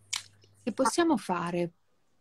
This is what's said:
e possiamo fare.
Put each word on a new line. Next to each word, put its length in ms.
e 100
possiamo 440
fare. 560